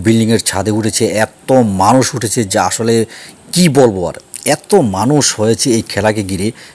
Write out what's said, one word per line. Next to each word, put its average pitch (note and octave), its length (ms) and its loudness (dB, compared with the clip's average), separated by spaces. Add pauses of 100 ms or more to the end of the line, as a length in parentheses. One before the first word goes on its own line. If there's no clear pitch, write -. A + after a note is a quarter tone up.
বিল্ডিংয়ের A2+ 440 2
ছাদে G2 300 -2
উঠেছে, A2 240 -2 (220)
এত - 240 -8 (340)
মানুষ A#2+ 220 4 (120)
উঠেছে A2+ 220 -4 (140)
যা G#2 160 0
আসলে A2+ 240 -2 (600)
কি F3 100 2 (160)
বলবো G#2 300 4
আর। - 80 -10 (380)
এত - 160 -10 (260)
মানুষ D3+ 280 2 (140)
হয়েছে A2 280 0 (100)
এই G#2+ 140 -2
খেলাকে G#2+ 380 0
ঘিরে, G2 180 -4 (280)